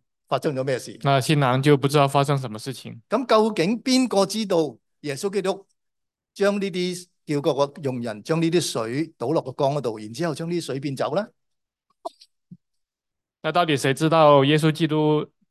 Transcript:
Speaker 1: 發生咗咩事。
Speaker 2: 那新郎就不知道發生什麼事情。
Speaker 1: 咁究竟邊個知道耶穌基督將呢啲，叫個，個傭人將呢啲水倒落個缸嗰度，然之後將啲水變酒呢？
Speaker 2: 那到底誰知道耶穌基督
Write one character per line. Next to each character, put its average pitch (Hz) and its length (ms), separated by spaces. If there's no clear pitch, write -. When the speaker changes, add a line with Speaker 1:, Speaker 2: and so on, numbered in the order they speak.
Speaker 1:
發 139 100
生 147 160
咗 131 80
咩 131 160
事。 - 240
Speaker 2:
那 139 160
新 147 220
郎 131 200
就 147 140
不 135 140
知 147 80
道 139 100
發 139 160
生 139 140
什 131 120
麼 107 80
事 131 140
情。 117 380
Speaker 1:
咁 240 160
究 220 280
竟 196 300
邊 254 240
個 196 180
知 208 200
道 160 320
耶 147 120
穌 196 160
基 196 120
督 190 240
將 202 220
呢 196 160
啲， 180 340
叫 147 160
個， 147 120
個 139 120
傭 127 200
人 107 220
將 160 180
呢 165 80
啲 170 120
水 127 560
倒 123 140
落 156 100
個 135 100
缸 139 220
嗰 147 80
度， 110 180
然 107 140
之 143 120
後 160 80
將 165 140
啲 170 140
水 139 180
變 139 160
酒 120 180
呢？ 208 140
Speaker 2:
那 156 100
到 175 140
底 151 120
誰 135 160
知 156 160
道 147 340
耶 147 140
穌 156 140
基 156 140
督 151 400